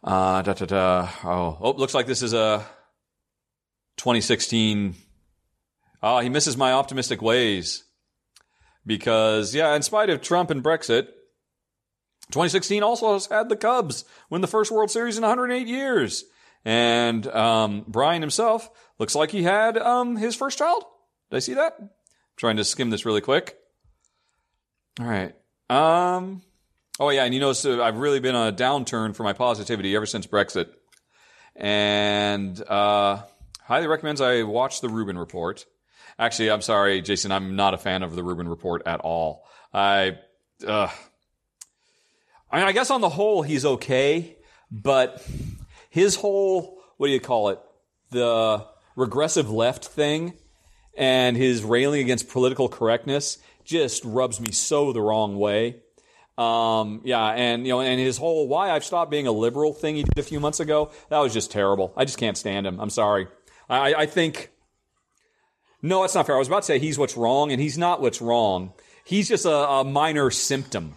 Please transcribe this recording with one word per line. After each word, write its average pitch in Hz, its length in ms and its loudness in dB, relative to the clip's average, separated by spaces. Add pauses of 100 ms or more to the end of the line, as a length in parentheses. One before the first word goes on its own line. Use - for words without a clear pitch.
uh, 95 400 0
da, 98 120 -2
da, 98 100 -6
da. 90 440 2 (160)
Oh, 87 360 -2
oh, 113 120 0
looks 135 220 -2
like 123 120 0
this 123 160 -4
is 117 100 -2
a 107 320 0 (1300)
twenty 120 240 2
sixteen. 107 760 0 (1080)
Ah, 123 180 2
he 123 80 -2
misses 143 280 0
my 131 160 2
optimistic 131 480 -2
ways 110 640 0 (1000)
because, 110 680 2
yeah, 151 200 2
in 147 80 0
spite 214 280 0
of 143 120 0
Trump 175 280 0
and 139 120 -4
Brexit, 151 460 2 (1200)
twenty 170 180 0
sixteen 202 340 0
also 226 320 2
has 190 120 -4
had 220 220 -2
the 214 80 0
Cubs 220 480 0 (260)
win 170 100 -2
the 185 60 0
first 214 240 0
World 214 200 2
Series 226 280 -2
in 226 60 -2
a 214 40 4
hundred 247 220 0
eight 247 160 -2
years. 240 580 -2 (400)
And, 117 640 2
um, 110 580 2
Brian 139 340 0
himself 220 480 0 (300)
looks - 160 -4
like 156 160 0
he 190 140 -2
had, 220 340 2
um, 240 380 0
his 226 180 -4
first 269 240 -6
child. 349 260 0 (460)
Did - 60 -4
I 131 40 0
see 127 140 -6
that? - 240 0 (580)
Trying 110 200 0
to 107 80 0
skim 123 260 -4
this 104 160 -4
really 107 140 2
quick. - 360 -2 (1400)
All 120 60 -6
right. 95 280 -4 (360)
Um, 180 720 0 (580)
oh, 143 100 2
yeah, 139 140 2
and 123 80 0
you 131 80 -2
notice, 139 240 0
uh, 123 160 2
I've 113 180 0
really 139 220 0
been 127 140 0
on 117 140 2
a 101 80 -4
downturn 123 580 -2
for - 80 -10
my 104 100 0
positivity 104 600 -2
ever 107 120 0
since 104 200 -6
Brexit. 98 420 0 (840)
And, 104 1120 0
uh, 101 540 2 (400)
highly 147 240 0
recommends 151 340 -2
I 123 220 4
watch 117 380 -2
the 127 80 -4
Rubin 110 300 -4
Report. 87 460 -8 (540)
Actually, 113 320 0
I'm 107 120 0
sorry, 101 380 2
Jason, 98 300 -2
I'm 95 240 -4
not 98 200 2
a 87 40 -6
fan 92 240 -4
of 85 140 -8
the 90 80 -6
Rubin 87 240 -6
Report 85 380 -4
at 82 140 -4
all. 82 460 -4 (260)
I, 98 460 2 (480)
uh, 104 220 0 (1600)
I - 80 0
mean, 190 80 2
I 196 60 2
guess 240 180 2
on 262 100 2
the 196 80 2
whole, 196 340 2
he's 143 220 -2
okay, 139 720 0 (340)
but 127 540 0 (640)
his 190 260 2
whole, 196 640 -2 (140)
what 143 120 0
do 139 40 2
you 127 80 2
call 110 300 0
it? 92 100 -6 (500)
The 113 560 2 (300)
regressive 131 540 0
left 117 340 0
thing 156 480 -2 (640)
and 127 400 2
his 123 260 2
railing 131 380 2
against 123 280 -2
political 127 400 0
correctness 127 720 -2 (260)
just 151 400 -2
rubs 117 360 -2
me 117 100 -6
so 147 420 0
the 117 100 -2
wrong 107 360 0
way. 107 440 0 (560)
Um, 113 640 0
yeah, 117 280 0
and, 120 340 -2
you 127 60 0
know, 127 80 0
and 127 200 0
his 131 160 0
whole 156 300 0
"why 175 240 0
I've 156 140 0
stopped 170 260 -2
being 147 160 -2
a 120 60 2
liberal" 123 420 0
thing 156 220 -4
he 147 80 -4
did - 140 0
a 143 40 -4
few 147 160 -6
months 147 220 -2
ago, 151 320 0 (180)
that 151 80 2
was 135 160 2
just 113 160 -4
terrible. 98 460 2
I 131 80 2
just 139 120 -8
can't 107 220 -2
stand 98 260 -4
him. 92 160 -4
I'm 104 100 -6
sorry. 104 360 2 (420)
I, 135 240 2
I, 156 100 2
I 151 40 2
think, 160 440 -2 (1300)
no, 185 200 2
that's 185 120 0
not 165 120 2
fair. 143 100 2
I - 20 4
was 131 80 2
about 180 160 2
to - 40 -8
say 147 120 2
he's 151 180 -2
what's 135 200 0
wrong, 131 340 2
and 131 100 -2
he's 143 160 -2
not 175 240 0
what's 123 220 -2
wrong. 104 500 2 (320)
He's 190 240 0
just 202 180 0
a, 170 60 4
a 143 320 2
minor 143 460 2
symptom. 104 680 -4